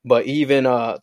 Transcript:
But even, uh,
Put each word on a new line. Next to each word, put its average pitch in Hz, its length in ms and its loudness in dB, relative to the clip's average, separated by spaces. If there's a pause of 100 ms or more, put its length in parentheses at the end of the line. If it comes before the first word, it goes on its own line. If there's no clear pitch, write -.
But 120 220 2
even, 139 400 0
uh, 117 380 -2